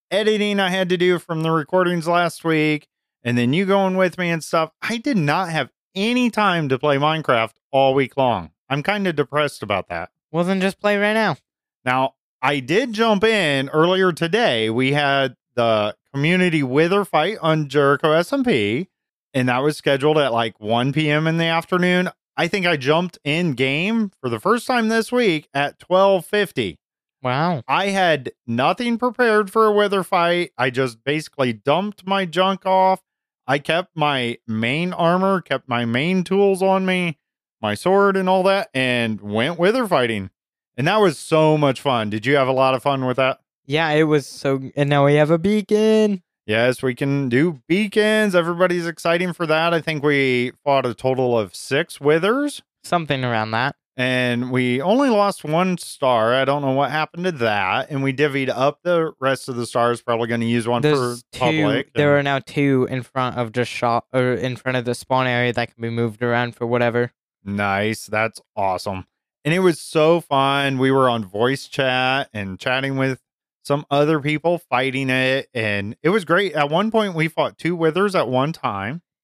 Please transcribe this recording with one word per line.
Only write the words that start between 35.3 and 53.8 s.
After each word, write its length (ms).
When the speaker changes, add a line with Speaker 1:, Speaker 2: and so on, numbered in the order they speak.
Speaker 1:
kept 280
my 160
main 380
tools 400
on 240
me, 320
my 140
sword 420
and 120
all 160
that, 280
and 480
went 380
wither 300
fighting. 420
And 100
that 140
was 180
so 400
much 220
fun. 280
Did 160
you 120
have 100
a 60
lot 220
of 100
fun 200
with 120
that? 240
Speaker 2:
Yeah, 220
it 140
was 220
so, 360
and 160
now 140
we 100
have 160
a 80
beacon. 840
Speaker 1:
Yes, 360
we 120
can 340
do 400
beacons. 640
Everybody's 520
exciting 480
for 120
that. 280
I 80
think 200
we 500
fought 220
a 80
total 440
of 160
six 460
withers. 640
Speaker 2:
Something 400
around 280
that. 260